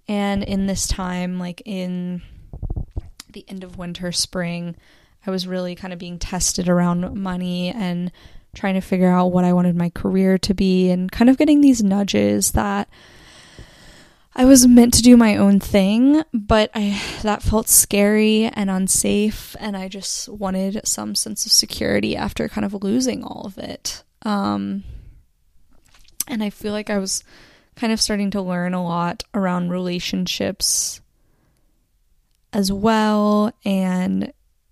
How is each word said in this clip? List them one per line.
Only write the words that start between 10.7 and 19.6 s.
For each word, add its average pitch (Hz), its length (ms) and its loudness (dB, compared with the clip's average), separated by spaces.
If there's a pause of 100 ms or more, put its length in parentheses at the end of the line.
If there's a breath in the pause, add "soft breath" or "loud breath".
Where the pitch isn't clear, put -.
and 180 200 -2
kind 233 180 4
of 269 80 6
getting 294 240 4
these 269 220 6
nudges 202 720 2
that 202 360 -2 (1500 loud breath)
I 254 60 4
was 254 240 8
meant 240 260 8
to - 80 2
do 247 140 10
my 214 220 6
own 202 220 4
thing, 233 640 4 (120)
but 214 400 2
I, 202 260 -2 (220 loud breath)
that 208 200 -2
felt 220 260 0
scary 214 760 4
and 208 240 -2
unsafe, 202 920 -2
and 208 160 -10